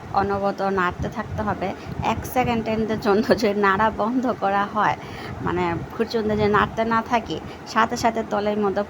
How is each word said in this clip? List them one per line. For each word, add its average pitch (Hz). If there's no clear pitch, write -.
অনবরত 196
নাড়তে 196
থাকতে 214
হবে। 202
এক 226
সেকেন্ডের 220
জন্য 220
যদি 208
নাড়া 202
বন্ধ 233
করা 202
হয়, 180
মানে 175
খুরচুন্দে 220
যে 208
নাড়তে 208
না 226
থাকি, 233
সাথে 226
সাথে 226
তলের 208
মধ্যে 202